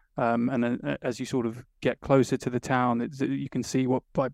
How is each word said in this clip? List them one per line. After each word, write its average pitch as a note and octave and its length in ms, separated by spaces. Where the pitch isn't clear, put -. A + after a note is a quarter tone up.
Um, A#2+ 320
and B2+ 140
then, A#2+ 220
uh, C#3+ 180
as B2+ 180
you B2 60
sort B2 200
of A#2 180
get - 200
closer C3+ 360
to B2 140
the A#2+ 100
town, B2 400
it's, C3+ 200
you C#3 280
can B2+ 140
see C3 240
what, B2+ 160
like, C3 160